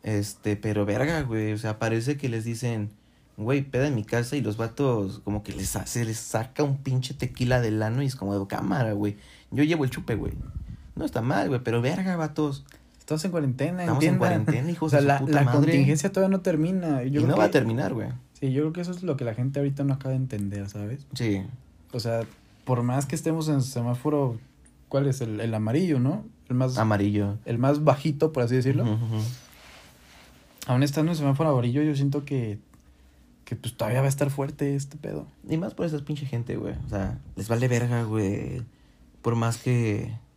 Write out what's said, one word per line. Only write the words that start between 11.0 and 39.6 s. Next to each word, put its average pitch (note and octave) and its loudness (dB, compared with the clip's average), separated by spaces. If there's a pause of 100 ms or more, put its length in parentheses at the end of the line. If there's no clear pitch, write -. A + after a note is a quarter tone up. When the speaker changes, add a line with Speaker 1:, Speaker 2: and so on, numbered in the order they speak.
Speaker 1:
está - -2
mal, D3 0
güey, B2+ 0
pero A#2 0
verga, F3+ 0
vatos. D3+ -2 (340)
Speaker 2:
Estamos D#3 -4
en F#3+ -2
cuarentena, D#3 0
Speaker 1:
Estamos D3 2
en D#3 6
Speaker 2:
entiendan. - 4 (260)
Speaker 1:
cuarentena, C3+ 0
hijos D#3+ -2
Speaker 2:
O - 0
sea, C#3+ 8
Speaker 1:
de C#3 6
su C#3+ 4
Speaker 2:
la, C#3 4
Speaker 1:
puta C3+ 0
Speaker 2:
la C#3+ 6
Speaker 1:
madre. D3 6
Speaker 2:
contingencia D3 6
todavía F#3+ 4
no F#3 0
termina. E3 2
Yo B2+ 0 (140)
Speaker 1:
Y - 4
Speaker 2:
creo - 4
Speaker 1:
no D#3+ 4
va G#3 6
a - 6
Speaker 2:
que G#3 2
Speaker 1:
terminar, B2+ 2
güey. G#2 -4 (300)
Speaker 2:
Sí, C3+ 0
yo C#3 2
creo D#3 0
que F3 -6
eso F3 -6
es F3+ -10
lo D#3 -2
que C3+ -4
la A2+ -2
gente C3+ -2
ahorita C#3 -2
no C#3 2
acaba C3+ -6
de C3 0
entender, G2+ -4
¿sabes? G#2 -10
Speaker 1:
Sí. G#2+ 0 (500)
Speaker 2:
O B2 -6
sea, A#2 -2 (440)
por A#2+ 0
más B2+ 2
que - -4
estemos D#3+ -2
en C#3 4
semáforo, B2 0 (520)
¿cuál C#3 2
es? C3+ 0
El, A2 -4
el A2+ 0
amarillo, C3 2
¿no? D3 2 (240)
El B2+ -2
más B2+ 2
Speaker 1:
Amarillo. G#2 2
Speaker 2:
el A#2 -2
más C#3+ 2
bajito, D3 2
por C3 0
así A#2 2
decirlo. B2+ 4
Speaker 1:
Ujú, A2+ 2
ujú. A2 -2 (1400)
Speaker 2:
Aún B2+ 4
estando D3+ 2
en E3 -2
semáforo C#3+ 2
amarillo, B2 2
yo D3+ 2
siento C#3+ 0
que, A#2 -4 (880)
que, - -6
pues, - -8
todavía A#2+ 0
va C3+ 4
a C#3 4
estar C#3 0
fuerte C#3 -2
este C#3 -6
pedo. - -8 (240)
Speaker 1:
Y D#3+ 0
más F3+ -4
por - -4
esa D3+ -4
pinche D3+ -6
gente, A#2 -4
güey. - -6 (100)
O - -10
sea, G2 -4 (160)
les - -8
vale A#2 2
verga, A#2+ 2
güey. A2 -2 (600)
Por A#2 0
más A#2 0
que A2+ 0 (220)